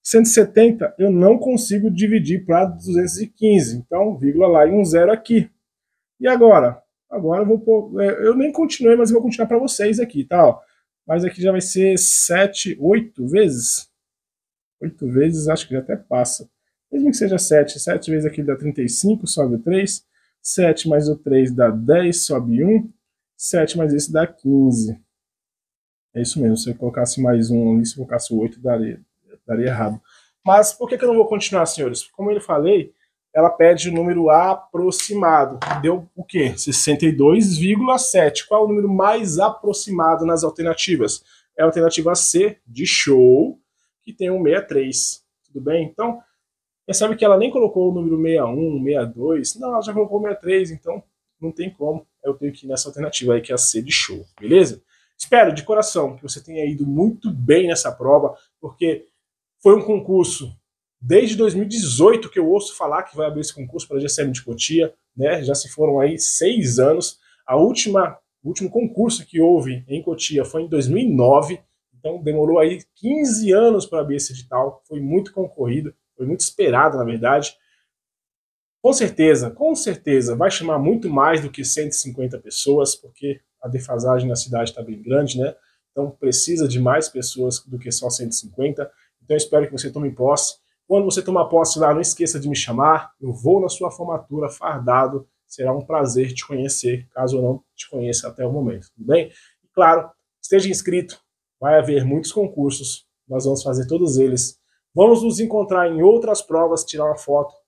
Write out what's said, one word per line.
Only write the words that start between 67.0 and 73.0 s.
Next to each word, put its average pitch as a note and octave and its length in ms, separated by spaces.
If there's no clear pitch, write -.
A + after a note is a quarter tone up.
A C3 100
última, F#3+ 640
o C3+ 60
último F#3 240
concurso A#3 520
que E3+ 160
houve C3 480
em D3+ 140
Cotia D3+ 420
foi D#3+ 200
em E3+ 40
dois D3 200
mil E3 100
e B3+ 100
nove, C#3+ 540
então E3 300
demorou D3+ 340
aí E3+ 220
quinze A3+ 560